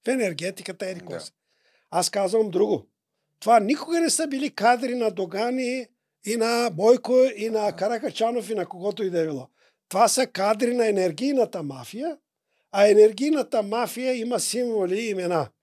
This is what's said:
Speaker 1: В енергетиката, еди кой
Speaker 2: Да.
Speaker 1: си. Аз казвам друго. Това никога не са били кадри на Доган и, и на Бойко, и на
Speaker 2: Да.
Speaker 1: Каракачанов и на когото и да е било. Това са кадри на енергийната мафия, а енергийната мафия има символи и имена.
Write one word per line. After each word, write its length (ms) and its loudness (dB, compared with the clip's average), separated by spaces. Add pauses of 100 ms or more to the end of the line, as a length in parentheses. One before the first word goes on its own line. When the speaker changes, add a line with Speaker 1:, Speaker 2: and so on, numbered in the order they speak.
Speaker 1:
В 40 -4
енергетиката, 760 -4
еди 140 -10
кой 180 -14
Speaker 2:
Да. 60 -10
Speaker 1:
си. 80 -18 (580)
Аз 200 0
казвам 400 0
друго. 360 0 (540)
Това 200 6
никога 400 -2
не 100 2
са 160 0
били 280 -4
кадри 400 2
на 160 0
Доган 480 -4
и, 280 -4 (400)
и 100 -2
на 360 0
Бойко, 440 4 (200)
и 140 -4
на 140 -2
Speaker 2:
Да. 120 -2
Speaker 1:
Каракачанов 760 -4
и 40 -2
на 120 -4
когото 360 -6
и 80 -2
да 100 0
е 40 0
било. 240 -6 (400)
Това 200 4
са 180 0
кадри 480 -2
на 140 2
енергийната 720 0
мафия, 560 -8 (540)
а 160 6
енергийната 720 4
мафия 520 -4
има 260 -2
символи 600 -2
и 80 -4
имена. 420 -2 (120)